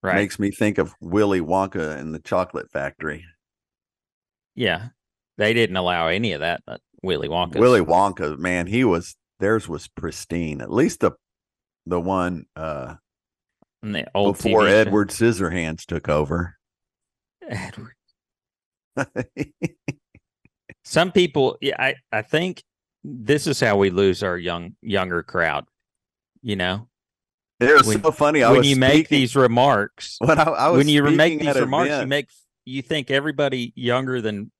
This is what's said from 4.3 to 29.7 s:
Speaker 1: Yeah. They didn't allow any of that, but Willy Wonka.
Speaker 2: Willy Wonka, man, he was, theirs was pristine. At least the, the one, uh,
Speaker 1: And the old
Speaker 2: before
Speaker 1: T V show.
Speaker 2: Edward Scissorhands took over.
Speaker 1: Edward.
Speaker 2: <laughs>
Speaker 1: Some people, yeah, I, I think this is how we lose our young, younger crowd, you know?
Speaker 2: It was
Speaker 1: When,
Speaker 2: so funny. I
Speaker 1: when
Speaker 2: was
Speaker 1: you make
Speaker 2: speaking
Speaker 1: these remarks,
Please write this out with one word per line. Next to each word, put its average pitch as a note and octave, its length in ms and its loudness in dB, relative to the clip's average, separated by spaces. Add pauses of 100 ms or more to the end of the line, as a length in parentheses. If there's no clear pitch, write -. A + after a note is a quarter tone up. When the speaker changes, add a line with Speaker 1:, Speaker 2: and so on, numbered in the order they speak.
Speaker 1:
Yeah. G2+ 360 -4 (480)
They G#2+ 140 2
didn't A2+ 220 2
allow F2+ 320 0
any F#2+ 280 -2
of C#2+ 60 -8
that, E2 240 -4
but - 160 -16 (220)
Willy D2+ 240 -4
Wonka. E2 320 -4
Speaker 2:
Willy A#2 220 6
Wonka, E2+ 580 0
man, F2 300 -2
he A#2 160 0
was, E2+ 320 -2 (240)
theirs G#2 280 0
was D#2 200 -10
pristine. D#2+ 720 -8
At G#1 100 -12
least C#3+ 300 0
the, F#2 100 2 (760)
the F2 160 -4
one, F2+ 540 -4
uh, D2+ 400 -10 (880)
Speaker 1:
And G#2+ 100 -10
the F#2 220 -6
old G2+ 220 0
Speaker 2:
before A2 240 2
Speaker 1:
T G#2 60 6
V F2+ 40 4
show. G2+ 60 6
Speaker 2:
Edward G#2 340 2
Scissorhands F2+ 760 -2
took E2 240 -8
over. D#2 480 -2 (840)
Speaker 1:
Edward. - 540 -14 (1000)
Speaker 2:
<laughs> C3+ 120 -4 (1800)
Speaker 1:
Some E3+ 280 0
people, D3+ 480 2
yeah, C3+ 180 -2
I, C3+ 180 -2 (160)
I A2 100 -4
think F3 400 -4 (420)
this C#3 420 -2
is D3 140 -2
how G#2+ 160 4
we G2 140 4
lose F#2+ 320 2
our F2+ 160 -2
young, E2+ 420 -8
younger F#2 420 -4
crowd, D#2 440 -2 (720)
you G#2+ 160 -6
know? F#2 320 -4 (720)
Speaker 2:
It C3+ 160 6
was C3 120 6
Speaker 1:
When, G#2+ 140 0
Speaker 2:
so D#3+ 100 2
funny. D3 300 2
I A#2 80 6
Speaker 1:
when B2+ 100 6
Speaker 2:
was C#3+ 100 2
Speaker 1:
you C#3 60 4
make C#3 300 4
Speaker 2:
speaking D3 120 2
Speaker 1:
these B2+ 180 0
remarks, A#2+ 800 2